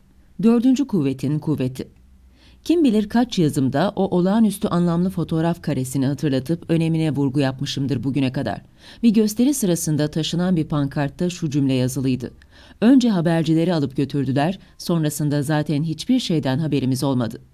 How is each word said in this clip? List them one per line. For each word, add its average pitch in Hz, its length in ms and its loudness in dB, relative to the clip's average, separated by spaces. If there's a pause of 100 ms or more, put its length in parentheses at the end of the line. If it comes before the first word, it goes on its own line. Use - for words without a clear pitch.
(420)
Dördüncü 240 440 4
kuvvetin 143 520 -2
kuvveti. 131 500 -4 (760)
Kim 330 200 2
bilir 214 240 2
kaç 247 300 0
yazımda 143 580 0
o 190 200 0
olağanüstü 196 520 2
anlamlı 175 420 0
fotoğraf 165 520 -2
karesini 131 440 -2
hatırlatıp 139 640 -2
önemine 160 400 0
vurgu 139 300 0
yapmışımdır 135 640 -2
bugüne 131 280 -2
kadar. 110 300 -6 (400)
Bir 233 80 4
gösteri 220 440 2
sırasında 160 540 0
taşınan 165 480 -2
bir 156 80 0
pankartta 147 640 -4
şu 170 200 -6
cümle 135 240 0
yazılıydı: 127 560 -2 (500)
"Önce 240 300 6
habercileri 165 640 2
alıp 143 220 -2
götürdüler, 139 600 0 (200)
sonrasında 151 640 0
zaten 151 400 -2
hiçbir 165 380 -2
şeyden 139 380 0
haberimiz 135 460 0
olmadı." 123 360 -2 (140)